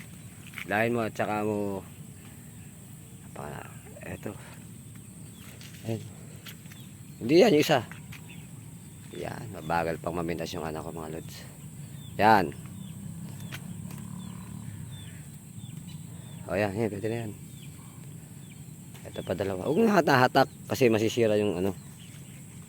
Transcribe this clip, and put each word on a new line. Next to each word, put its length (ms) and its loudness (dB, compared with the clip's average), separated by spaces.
Hilahin 280 4
mo 80 2
at 160 -2
saka 240 2
mo. 400 0
Napaka-, 480 -8
eto. 320 -6
Ayan. 120 0
Hindi 240 4
yan, 160 10
yung 80 8
isa. 160 6
Yan, 280 -6
mabagal 400 2
pang 160 -4
mamintas 400 -2
yung 80 -4
anak 240 -4
ko, 80 -6
mga 240 -6
lods. 180 -10
Yan. 320 10
O, 80 -2
yan, 240 2
yan, 160 2
pwede 160 -2
na 160 0
yan. 80 -6
Ito 160 -6
pa, 80 0
dalawa. 320 0
Huwag 160 4
na 160 8
hatak, 480 8
kasi 240 8
masisira 480 6
yung 160 4
ano. 160 2